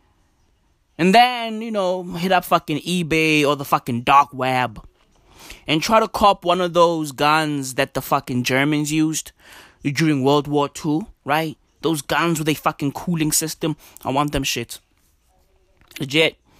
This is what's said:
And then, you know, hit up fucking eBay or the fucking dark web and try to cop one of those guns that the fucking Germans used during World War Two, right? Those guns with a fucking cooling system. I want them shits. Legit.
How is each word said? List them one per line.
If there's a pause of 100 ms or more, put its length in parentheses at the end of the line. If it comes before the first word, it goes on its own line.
(1000)
And
then,
you
know,
hit
up
fucking
eBay
or
the
fucking
dark
web (800)
and
try
to
cop
one
of
those
guns
that
the
fucking
Germans
used (500)
during
World
War
Two, (180)
right? (240)
Those
guns
with
a
fucking
cooling
system. (260)
I
want
them
shits. (1160)
Legit. (240)